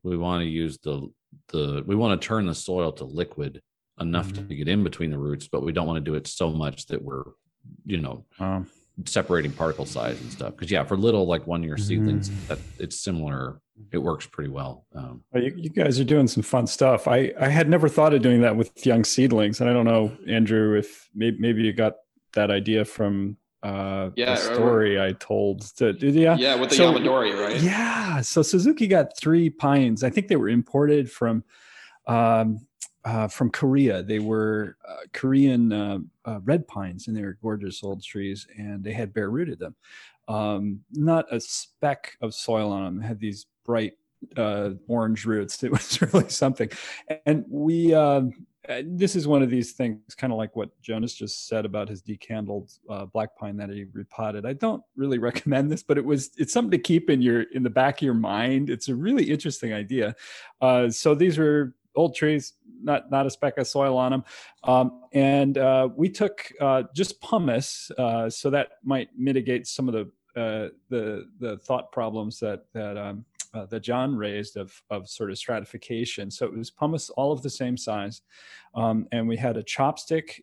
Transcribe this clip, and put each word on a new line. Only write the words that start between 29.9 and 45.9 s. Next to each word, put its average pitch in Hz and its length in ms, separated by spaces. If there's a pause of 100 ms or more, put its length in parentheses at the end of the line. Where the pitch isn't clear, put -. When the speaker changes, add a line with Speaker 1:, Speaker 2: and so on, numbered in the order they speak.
Speaker 2:
I 127 80
think 190 160
they 185 100
were 104 120
imported 139 600
from, 113 360 (640)
um, 113 600 (380)
uh, 113 240
from 120 220
Korea. 131 520
They 107 160
were, 107 580 (100)
uh, - 100 (160)
Korean, 131 600
uh, 101 260 (260)
uh, 110 200
red 151 220
pines, 95 420
and 110 80
they 104 60
were 101 180
gorgeous 104 420
old 98 200
trees, 98 440 (120)
and 104 260
they 104 80
had 104 220
bare 104 160
rooted 131 280
them. 82 180 (500)
Um, 104 540 (120)
not 156 400
a 113 80
speck - 800
of 110 140
soil 110 380
on 95 120
them. 92 160
They 110 60
had 113 140
these 104 260 (180)
bright, 113 300 (420)
uh, 104 340 (180)
orange 113 360
roots. 107 380
<laughs> - 20
It 120 80
was - 300